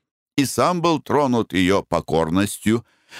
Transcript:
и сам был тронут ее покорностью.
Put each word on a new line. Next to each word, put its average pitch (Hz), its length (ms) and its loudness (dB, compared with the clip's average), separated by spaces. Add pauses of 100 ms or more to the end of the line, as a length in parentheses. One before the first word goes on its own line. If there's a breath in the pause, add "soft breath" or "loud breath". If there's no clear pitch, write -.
(360)
и 143 80 0
сам 160 380 0
был 160 200 0
тронут 123 520 0
ее 92 280 2
покорностью. 85 1040 -2 (340 loud breath)